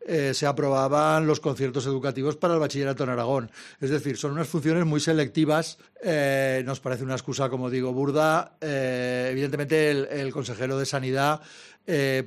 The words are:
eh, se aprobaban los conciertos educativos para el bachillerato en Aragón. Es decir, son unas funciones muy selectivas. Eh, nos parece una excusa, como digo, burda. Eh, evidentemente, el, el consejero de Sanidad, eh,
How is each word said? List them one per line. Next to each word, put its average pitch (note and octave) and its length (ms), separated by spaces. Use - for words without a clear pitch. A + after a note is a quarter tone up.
eh, C#3+ 280
se D3 120
aprobaban C#3+ 800
los D3+ 140
conciertos C3 460
educativos C3+ 500
para E3+ 180
el D#3+ 60
bachillerato C#3 420
en B2+ 80
Aragón. A#2+ 400
Es C3+ 100
decir, C#3+ 260
son C#3+ 160
unas D#3+ 140
funciones D#3+ 400
muy D3+ 140
selectivas. D#3 760
Eh, C3+ 640
nos C3 160
parece C3 240
una C3 80
excusa, C3 380
como B2+ 180
digo, B2+ 240
burda. D3+ 720
Eh, B2+ 680
evidentemente, D3 600
el, C#3 200
el C#3 220
consejero C3 460
de C3+ 80
Sanidad, C#3 560
eh, C3+ 400